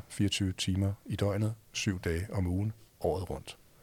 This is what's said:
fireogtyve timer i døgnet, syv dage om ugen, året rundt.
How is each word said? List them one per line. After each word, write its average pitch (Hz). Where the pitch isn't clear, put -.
fireogtyve 98
timer 98
i -
døgnet, 104
syv 92
dage 87
om 95
ugen, 98
året 90
rundt. -